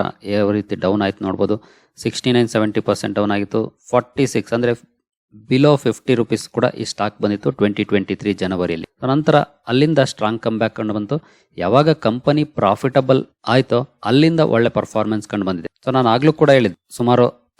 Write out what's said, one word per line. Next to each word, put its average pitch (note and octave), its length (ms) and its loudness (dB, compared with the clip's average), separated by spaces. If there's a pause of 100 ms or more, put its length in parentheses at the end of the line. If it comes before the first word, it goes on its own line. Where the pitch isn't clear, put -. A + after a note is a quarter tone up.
(240)
ಯಾವ G2+ 280 0
ರೀತಿ G#2 240 -4
ಡೌನ್ G2 260 0
ಆಯ್ತು G2+ 240 -2
ನೋಡ್ಬೋದು. G2 360 -2 (360)
ಸಿಕ್ಸ್ಟಿ - 340 -4
ನೈನ್, A#2+ 160 2
ಸೆವೆಂಟಿ G#2+ 320 -2
ಪರ್ಸೆಂಟ್ G#2 360 -4
ಡೌನ್ G#2 160 0
ಆಗಿತ್ತು. G2+ 480 -4 (100)
ಫಾರ್ಟಿ B2 380 -2
ಸಿಕ್ಸ್ - 260 -6
ಅಂದ್ರೆ A#2+ 200 0 (760)
below C#3+ 260 4
ಫಿಫ್ಟಿ C3 400 -2
ರುಪೀಸ್ A2+ 340 -2
ಕೂಡ A#2 160 -2 (120)
ಈ A2+ 60 -8
ಸ್ಟಾಕ್ - 380 -6
ಬಂದಿತ್ತು G#2 300 -2
ಟ್ವೆಂಟಿ G#2 320 0
ಟ್ವೆಂಟಿ G2+ 320 -2
ತ್ರೀ G#2 180 -2
ಜನವರಿಯಲ್ಲಿ. F2+ 540 -4 (140)
So B2+ 60 -4
ನಂತರ D3+ 280 2 (320)
ಅಲ್ಲಿಂದ C#3+ 320 2
ಸ್ಟ್ರಾಂಗ್ A2+ 420 -2
ಕಮ್ A2 160 -4
ಬ್ಯಾಕ್ A2 180 -2
ಕಂಡು G#2+ 180 -6
ಬಂತು. G#2+ 280 -6 (360)
ಯಾವಾಗ A#2 320 2
ಕಂಪನಿ C#3+ 540 0
ಪ್ರಾಫಿಟಬಲ್ C3 840 0 (220)
ಆಯ್ತೋ B2 580 0
ಅಲ್ಲಿಂದ D#3 340 2
ಒಳ್ಳೆ A#2 300 2
ಪರ್ಫಾರ್ಮೆನ್ಸ್ G#2+ 580 -4
ಕಂಡು G2+ 180 -4
ಬಂದಿದೆ. F2 220 -6 (180)
So C3 80 -2
ನಾನು B2+ 160 2
ಆಗ್ಲೂ C3+ 240 4
ಕೂಡ D3 180 4
ಹೇಳಿದ್ದೆ, A2 260 4 (120)
ಸುಮಾರು A#2+ 720 0